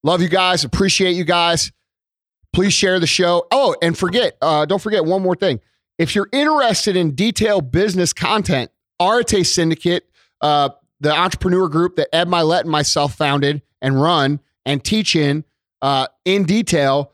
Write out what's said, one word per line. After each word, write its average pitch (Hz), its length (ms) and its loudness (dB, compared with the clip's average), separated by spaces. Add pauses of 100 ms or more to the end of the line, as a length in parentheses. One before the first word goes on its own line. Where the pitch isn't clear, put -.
Love 170 160 2
you 180 80 0
guys. 180 340 2
Appreciate 180 540 0
you 175 80 -4
guys. 170 480 0 (800)
Please 190 180 2
share 185 260 2
the 165 100 0
show. 175 440 0
Oh, 240 300 2
and 170 160 0
forget, 190 440 -2
uh, 151 240 2
don't 185 160 -2
forget 208 220 -2
one 185 180 0
more 180 140 0
thing. 147 240 -2 (380)
If 165 180 -2
you're 196 160 0
interested 262 640 0
in 165 180 0
detailed 196 600 0
business 180 400 0
content, 175 580 -2 (300)
Arete 214 440 0
Syndicate, 170 640 -2 (300)
uh, 147 300 2 (320)
the 151 100 0
entrepreneur 180 560 0
group 170 300 -2
that 151 180 -2
Ed 175 140 0
Mylett 170 320 2
and 165 80 -6
myself 147 460 -2
founded 143 480 -2 (180)
and 135 200 0
run 147 380 0 (260)
and 139 160 -2
teach 220 320 -2
in, 151 300 0 (380)
uh, 135 260 0 (160)
in 190 220 0
detail 147 680 0